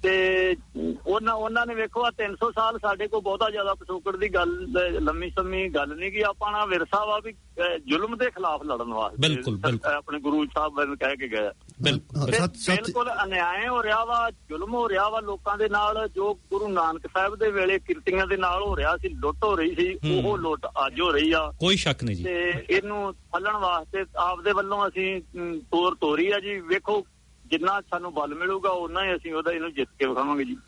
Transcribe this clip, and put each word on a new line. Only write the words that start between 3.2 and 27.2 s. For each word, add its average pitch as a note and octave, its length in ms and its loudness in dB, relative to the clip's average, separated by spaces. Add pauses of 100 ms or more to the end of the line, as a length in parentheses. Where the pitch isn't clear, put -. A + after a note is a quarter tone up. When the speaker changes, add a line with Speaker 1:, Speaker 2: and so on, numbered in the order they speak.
Speaker 1:
ਬਹੁਤਾ G3 300 0
ਜ਼ਿਆਦਾ G3 240 0
ਪਿਛੋਕੜ F#3 420 -4
ਦੀ G#3 120 0
ਗੱਲ, F3+ 380 0 (100)
ਅਹ, F3 240 0
ਲੰਮੀ D#3+ 300 0
ਸਮੀ F#3+ 380 -2
ਗੱਲ D3 280 -2
ਨਹੀਂ F#3+ 160 -6
ਗੀ। G#3 80 -2
ਆਪਣਾ G#3 440 0
ਵਿਰਸਾ F#3+ 400 0
ਵਾ G#3+ 200 0
ਵੀ, A3 80 -10
ਅਹ, F3 460 -4
ਜ਼ੁਲਮ F3 400 -2
ਦੇ B3 120 0
ਖਿਲਾਫ D#3+ 320 -2
ਲੜਨ A#2+ 300 -4
ਵਾਸਤੇ। A2 360 0
Speaker 2:
ਬਿਲਕੁਲ, B2+ 280 -2
ਬਿਲਕੁਲ। A#2 340 0
Speaker 1:
ਅਹ, D3 60 2
ਆਪਣੇ D3 240 -6
ਗੁਰੂ D3 260 2
ਸਾਹਿਬ D3+ 260 0
ਮੈਨੂੰ C#3+ 260 -2
ਕਹਿ C3+ 180 0
ਕੇ C3 120 -8
ਗਏ G#2+ 180 0
ਆ। G2 60 -2 (300)
Speaker 2:
ਬਿਲਕੁਲ। C#3 480 0
Speaker 1:
ਤੇ A3 80 4
Speaker 3:
ਸੱਚ, F3+ 180 0
ਸੱਚ। F#3 240 0
Speaker 1:
ਬਿਲਕੁਲ A#3+ 300 0 (140)
ਅਨਿਆਏ F#3 440 0
ਹੋ A#3+ 140 2
ਰਿਹਾ A3 220 2
ਵਾ, A#3 260 2
ਜ਼ੁਲਮ G3 440 -8
ਹੋ A#3+ 140 2
ਰਿਹਾ G3+ 200 4
ਵਾ A3 120 0
ਲੋਕਾਂ G3+ 380 -4
ਦੇ G#3+ 100 2
ਨਾਲ, G#3 460 2
ਜੋ G3+ 200 0
ਗੁਰੂ G3+ 340 -4
ਨਾਨਕ E3 380 0
ਸਾਹਿਬ G3 300 0
ਦੇ G#3+ 140 2
ਵੇਲੇ F#3+ 280 2
ਕਿਰਤੀਆਂ F#3 480 0
ਦੇ F#3+ 100 0
ਨਾਲ F#3 260 0
ਹੋ G3+ 140 -2
ਰਿਹਾ D3+ 200 2
ਸੀ, F#3 120 -4
ਲੁੱਟ D3+ 360 -2
ਹੋ G#3 120 4
ਰਹੀ E3 180 2
ਸੀ, F3+ 200 0
Speaker 2:
ਹੂੰ। D3+ 300 2
Speaker 1:
ਉਹ G3+ 140 2
ਲੁੱਟ D#3+ 280 -2 (200)
ਅੱਜ C3 140 -4
ਹੋ F3 120 4
ਰਹੀ D3+ 200 4
ਆ। D#3 280 2
Speaker 2:
ਕੋਈ F#3 160 4
ਸ਼ੱਕ C#3+ 280 0
ਨਹੀਂ G#2 120 0
ਜੀ। E2+ 80 -4
Speaker 1:
ਤੇ F3 280 0 (180)
ਇਹਨੂੰ G3 420 0
ਫੱਲਣ F#3+ 400 -4
ਵਾਸਤੇ F#3+ 520 0 (120)
ਆਪਦੇ F3 360 0
ਵੱਲੋਂ G3+ 360 0
ਅਸੀਂ, F#3+ 340 -2 (140)
ਅਮ, E3+ 240 -6
ਤੋਰ F3 340 2
ਤੋਰੀ D#3+ 360 2
ਆ G3+ 100 2
ਜੀ। G3 200 -6
ਵੇਖੋ, F#3+ 460 0 (440)